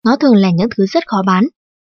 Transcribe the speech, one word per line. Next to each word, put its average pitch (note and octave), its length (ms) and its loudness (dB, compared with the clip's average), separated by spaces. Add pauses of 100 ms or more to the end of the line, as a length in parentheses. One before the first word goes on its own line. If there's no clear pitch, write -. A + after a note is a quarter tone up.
Nó A#3 100 2
thường C4+ 200 2
là G3 140 2
những F3+ 280 -2
thứ G3 80 0
rất E4 220 -2
khó G3 180 -4
bán. F#3+ 220 0 (360)